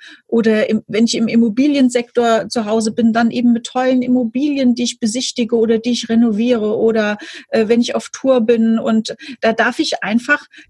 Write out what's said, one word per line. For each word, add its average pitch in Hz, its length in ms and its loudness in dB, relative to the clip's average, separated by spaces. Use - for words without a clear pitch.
Oder 220 420 2
im, 214 180 -2
wenn 214 160 0
ich 226 120 0
im 226 120 0
Immobiliensektor 240 1200 2
zu 226 160 -4
Hause 220 300 -2
bin, 233 180 2
dann 233 200 2
eben 240 200 2
mit 226 140 0
tollen 254 360 -2
Immobilien, 254 760 0
die 240 80 -4
ich 240 180 -6
besichtige 233 560 -2
oder 226 220 2
die 240 120 -4
ich - 160 -4
renoviere 226 680 0
oder, 214 400 0
äh, 220 180 0
wenn 233 140 2
ich 240 140 -2
auf 226 180 -4
Tour 262 260 2
bin. 226 400 2
Und 220 340 -2
da 226 100 2
darf 226 280 -2
ich - 240 -4
einfach 240 420 -2